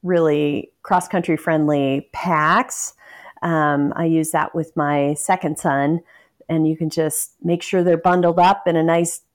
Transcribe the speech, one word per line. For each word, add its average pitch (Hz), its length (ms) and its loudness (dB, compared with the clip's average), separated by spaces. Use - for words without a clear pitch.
really 151 680 0
cross-country 180 540 0
friendly 147 760 0
packs. 175 840 -2
Um, 147 540 0
I 165 100 -2
use 160 260 0
that 151 220 -2
with 160 220 -6
my 147 380 0
second 160 440 -2
son, 147 420 0
and 160 180 0
you 156 100 0
can 160 140 -4
just - 520 -4
make 175 200 -2
sure 185 220 -2
they're 170 120 4
bundled 175 420 2
up 190 280 2
in 170 100 2
a 160 60 2
nice 165 380 0